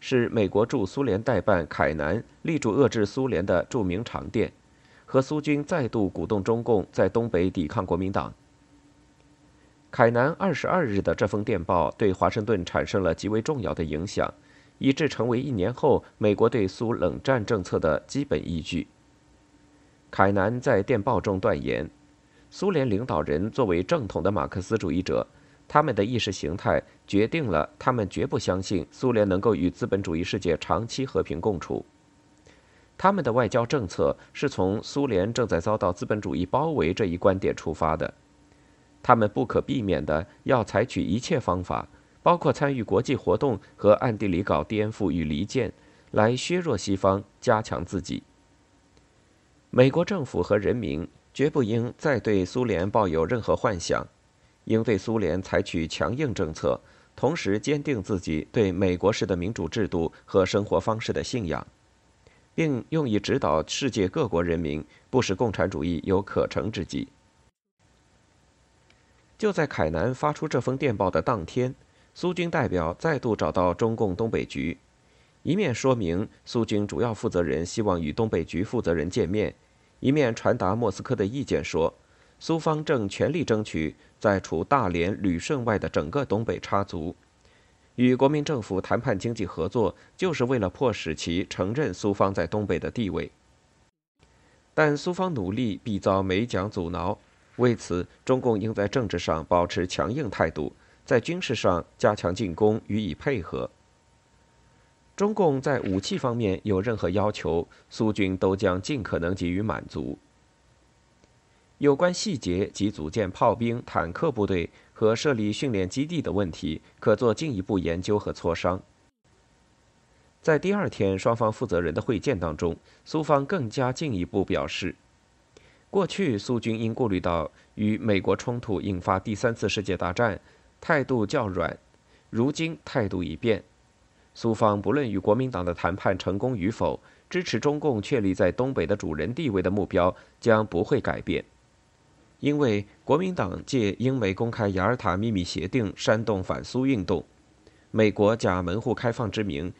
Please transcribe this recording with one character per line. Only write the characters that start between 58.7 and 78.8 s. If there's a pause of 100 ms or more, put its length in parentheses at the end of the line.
美
国
式
的
民
主
制
度 (100)
和
生
活
方
式
的
信
仰， (920)
并
用
以
指
导
世
界
各
国
人
民， (240)
不
使
共
产
主
义
有
可
乘
之
机。 (2250)
就
在
凯
南
发
出
这
封
电
报
的
当
天， (400)
苏
军
代
表
再
度
找
到
中
共
东
北
局， (640)
一
面
说
明 (160)
苏
军
主
要
负
责
人
希
望
与
东
北
局
负